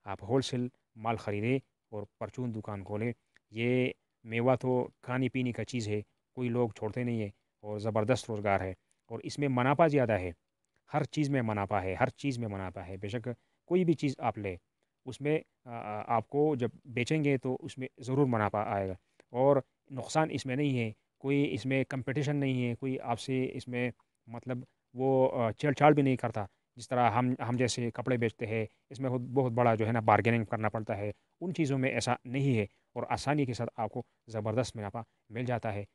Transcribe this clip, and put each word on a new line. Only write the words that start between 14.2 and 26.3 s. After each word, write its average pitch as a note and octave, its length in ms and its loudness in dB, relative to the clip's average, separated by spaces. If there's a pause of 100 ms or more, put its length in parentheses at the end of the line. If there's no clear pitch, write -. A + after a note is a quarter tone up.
आप A#2 160 -2
लें, G2 200 -6 (480)
उसमें, C#3 320 -2
अ, - 320 -12
अ, G#2+ 400 -8
आपको C#3+ 460 2
जब A#2 160 0 (180)
बेचेंगे C#3 500 2
तो B2+ 180 -2
उसमें C3 300 -10 (140)
ज़रूर C3 260 4
मुनाफा G#2+ 440 2
आएगा G2 260 -2 (360)
और C3+ 300 6 (300)
नुकसान D#3 380 0
इसमें B2+ 260 -4
नहीं C#3+ 200 2
है, A2+ 160 -2 (280)
कोई C#3+ 240 2
इसमें C3 400 0
कॉम्पिटिशन C#3 520 -2
नहीं C3 260 0
है, A#2+ 120 -2
कोई C3 240 -6
आपसे B2+ 460 -2
इसमें B2 460 -4 (360)
मतलब B2 380 -8 (300)
वो, C3 320 4
अ, A#2 260 0
छेड़छाड़ D3 400 6
भी C#3+ 100 6
नहीं C3 140 4
करता। A2 300 -4 (300)